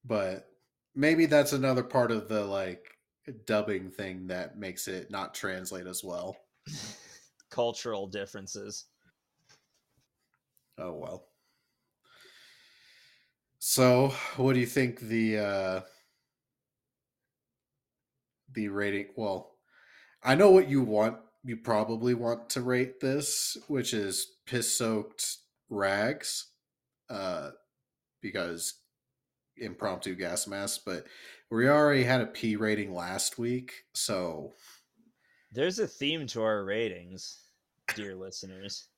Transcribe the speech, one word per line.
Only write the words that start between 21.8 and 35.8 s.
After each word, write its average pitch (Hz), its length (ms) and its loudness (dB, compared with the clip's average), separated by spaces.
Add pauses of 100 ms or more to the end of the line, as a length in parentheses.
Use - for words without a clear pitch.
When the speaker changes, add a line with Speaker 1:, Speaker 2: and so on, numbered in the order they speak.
Speaker 1:
want 117 360 -2
to 127 100 -2
rate 127 400 0
this, 139 560 -2 (100)
which 135 260 -2
is 98 440 -4 (100)
piss-soaked 113 920 -2 (300)
rags, 104 760 -2 (640)
uh, 90 400 -6 (680)
because 87 540 -6 (840)
impromptu 95 580 -6
gas 90 320 -4
mask, 101 380 -6
but 87 220 -8 (440)
we 120 180 4
already 147 360 6
had 127 160 4
a 113 60 0
P 110 300 -2
rating 104 380 0
last 90 440 -4
week, 123 460 -6 (100)
so. 85 580 -4 (1000)
Speaker 2:
There's 175 260 -2
a 220 80 0